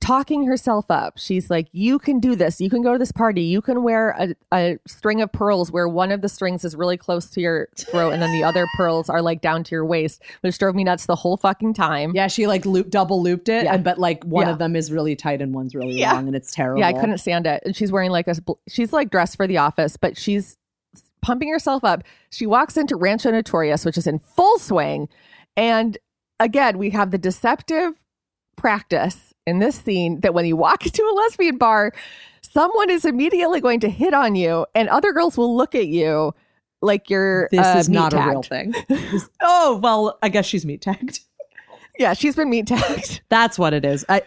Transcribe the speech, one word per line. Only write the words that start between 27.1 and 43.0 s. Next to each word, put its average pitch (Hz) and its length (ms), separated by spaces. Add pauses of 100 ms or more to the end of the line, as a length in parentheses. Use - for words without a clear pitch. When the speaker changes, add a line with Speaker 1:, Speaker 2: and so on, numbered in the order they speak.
Speaker 1:
the 196 60
deceptive 277 800 (600)
practice 190 800 (120)
in 175 140
this 247 160
scene 175 460
that 185 120
when 175 120
you 165 100
walk 160 300
<laughs> - 0
into 427 180
a 427 120
lesbian 392 420
bar, 214 360 (480)
someone 370 480
is 339 160
immediately 320 560
going 240 200
to 214 80
hit 240 240
on 254 220
you 165 300 (100)
and 220 140
other 392 240
girls 339 240
will 240 180
look 247 200
at 214 120
you 156 460 (480)
like 202 280
you're, 190 420
Speaker 2:
This 185 140
Speaker 1:
uh, 185 140
Speaker 2:
is 170 100
Speaker 1:
meat 180 60
Speaker 2:
not 160 180
a 151 40
real 135 260
Speaker 1:
tagged. - 40 (400)
Speaker 2:
thing. - 320 (100)
<laughs> - 120
Oh, 339 400
well, 214 400
I 220 80
guess 196 160
she's 175 200
meat 147 160
tagged. 202 400 (760)
Speaker 1:
Yeah, 208 160
she's 277 220
been 302 160
meat 226 160
tagged. - 580